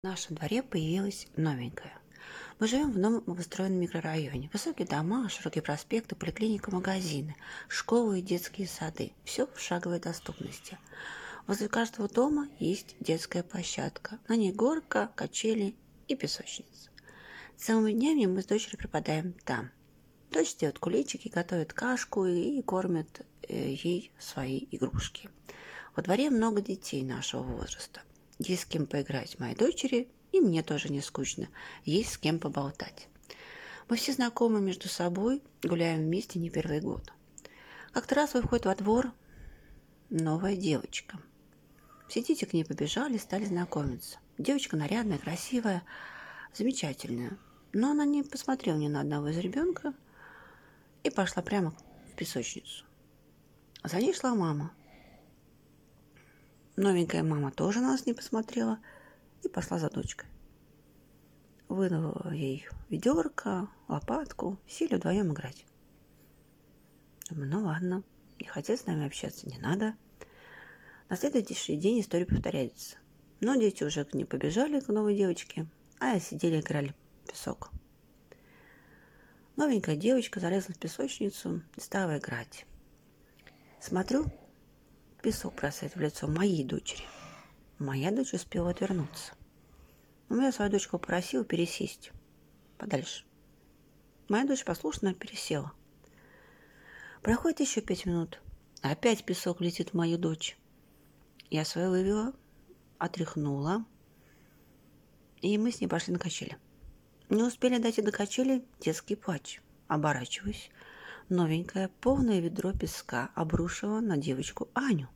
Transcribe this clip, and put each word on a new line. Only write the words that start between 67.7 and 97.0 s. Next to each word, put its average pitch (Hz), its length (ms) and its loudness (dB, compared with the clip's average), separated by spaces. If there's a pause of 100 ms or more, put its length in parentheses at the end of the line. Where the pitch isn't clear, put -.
не - 60 -10
хотят 208 300 -2
с - 100 -6
нами 151 180 0
общаться, - 420 -8
не 127 100 -10
надо. 214 380 0 (1120)
На 185 80 -2
следующий 208 640 0
день 208 240 4
история 175 240 2
повторяется. - 720 -2 (420)
Но 254 160 2
дети 214 300 4
уже 147 260 0
не 139 140 -2
побежали 226 560 2
к 262 80 -6
новой 208 260 4
девочке, 175 520 0 (340)
а 247 180 2
сидели, 160 400 2
играли 147 340 -2 (300)
в - 80 -14
песок. - 400 -8 (1800)
Новенькая 240 400 4
девочка 220 460 4
залезла 185 340 0
в - 20 -20
песочницу 185 840 -4 (160)
и - 20 -12
стала 180 380 0
играть. - 480 -8 (1120)
Смотрю, 240 460 0 (960)
песок - 340 -2
бросает 143 400 -6
в 180 40 -6
лицо 151 280 -2
моей 165 360 4
дочери. - 400 -4 (760)
Моя 139 320 0
дочь 262 220 0
успела 175 360 -2
отвернуться. 175 640 -2 (960)
Но 247 140 2
я 269 80 6
свою 208 180 0
дочку 190 300 0
попросила 185 440 0
пересесть - 680 -2 (640)
подальше. - 480 -4 (1040)
Моя 220 160 4
дочь 277 180 2
послушно 190 520 -2
пересела. - 580 -6 (1500)